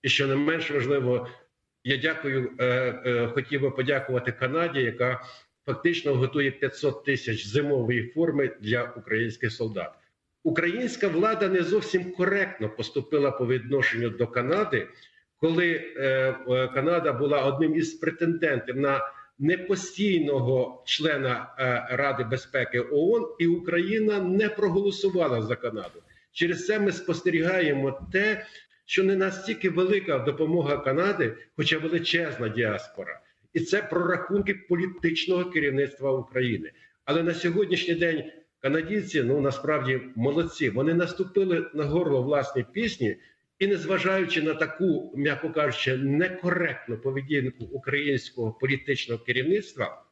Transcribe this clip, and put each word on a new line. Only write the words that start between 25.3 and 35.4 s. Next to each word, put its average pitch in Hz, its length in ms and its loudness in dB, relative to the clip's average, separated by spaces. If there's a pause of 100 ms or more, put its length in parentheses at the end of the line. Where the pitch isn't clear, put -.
за 110 140 -2
Канаду. 107 460 -8 (300)
Через 170 340 0
це 214 120 2
ми 202 140 2
спостерігаємо 165 1200 0
те, 202 340 0 (380)
що 190 200 2
не 190 120 4
настільки 190 540 0
велика 185 480 2
допомога 147 580 0
Канади, 147 600 0 (200)
хоча 156 220 2
величезна 160 680 -2
діаспора. 104 720 -4 (320)
І 165 80 0
це 196 220 0
прорахунки 185 720 0
політичного 180 880 0